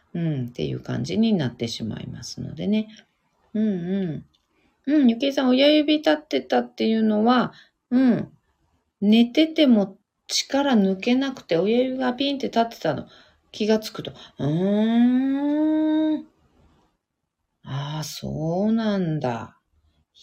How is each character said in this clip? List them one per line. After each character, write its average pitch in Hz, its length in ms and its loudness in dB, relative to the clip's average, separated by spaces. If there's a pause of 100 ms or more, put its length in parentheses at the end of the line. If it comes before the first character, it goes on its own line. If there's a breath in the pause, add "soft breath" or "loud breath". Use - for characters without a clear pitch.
(140 loud breath)
う 170 60 -6
ん、 147 260 -4
っ - 20 -8
て 151 180 -8
い 135 80 -6
う 123 60 -10
感 123 240 -6
じ 165 120 -6
に 226 160 2
な 160 140 0
っ 120 80 -8
て 117 140 -6
し - 160 -10
ま - 160 -8
い - 80 -12
ま 113 160 -14
す - 160 -14
の - 160 -12
で 175 100 -8
ね。 214 220 -2 (680 loud breath)
う 214 60 -2
ん、 220 80 0
う 180 560 -4 (640)
ん。 269 40 0
う 302 120 6
ん、 240 40 8
ゆ 226 80 4
き 254 100 -2
え 277 60 0
さ 269 120 0
ん、 254 60 4
親 262 180 6
指 302 300 4
立 302 120 0
っ 302 60 4
て 277 240 -4
た 254 180 0
っ 240 160 -4
て 220 140 -2
い 220 60 2
う 220 100 2
の 214 200 2
は、 240 280 2 (380 loud breath)
う 240 60 2
ん、 247 360 2 (680)
寝 220 260 6
て 302 200 2
て 320 220 4
も 208 280 4 (300)
力 277 460 -2
抜 190 240 4
け 240 180 0
な 269 160 0
く - 140 -14
て、 170 120 0
親 214 260 2
指 262 160 -4
が 254 160 -2
ピ 277 180 -2
ン 269 60 -6
っ - 20 -12
て 214 80 -6
立 233 120 -2
っ 233 80 0
て - 120 -18
た 156 140 -2
の。 - 120 -10 (460 soft breath)
気 208 160 -2
が 220 100 4
つ - 120 -12
く - 120 -10
と。 - 80 -14 (300 loud breath)
う - 40 -2
ー 269 1700 0
ん。 - 100 -10 (1400)
あ 143 380 -8
あ、 - 20 -6
そ 160 680 -4
う - 20 0
な 214 260 -2
ん 160 220 -2
だ。 120 340 -6 (680)